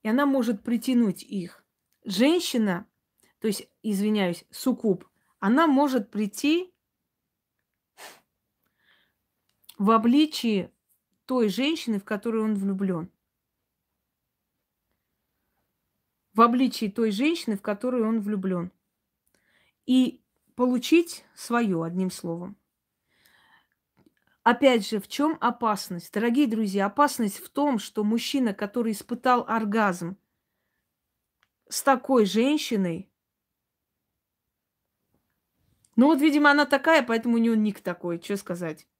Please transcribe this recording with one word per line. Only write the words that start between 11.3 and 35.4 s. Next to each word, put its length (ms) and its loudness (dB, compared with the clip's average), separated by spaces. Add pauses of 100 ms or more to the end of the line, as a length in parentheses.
женщины, 500 -2
в 40 -10
которую 400 -4
он 120 -2
влюблён. 560 -4 (3250)
В 80 4
обличии 460 2
той 240 -2
женщины, 460 -2
в 40 -12
которую 460 -4
он 140 -2
влюблён. 500 -4 (1120)
И 360 2 (340)
получить 680 0 (100)
своё, 460 -2
одним 300 -4
словом. 440 -10 (1900)
Опять 440 4
же, 100 -4
в 80 -12
чём 320 -2
опасность? 720 -4
Дорогие 340 2
друзья, 400 -2
опасность 500 0
в 120 -18
том, 280 0
что 260 -6
мужчина, 520 0
который 380 -4
испытал 540 -2
оргазм 720 -2 (1500)
с 140 -8
такой 420 4
женщиной, 840 -2 (2750)